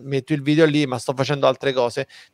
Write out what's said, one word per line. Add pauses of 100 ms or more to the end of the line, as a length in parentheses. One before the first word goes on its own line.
metto
il
video
lì,
ma
sto
facendo
altre
cose. (260)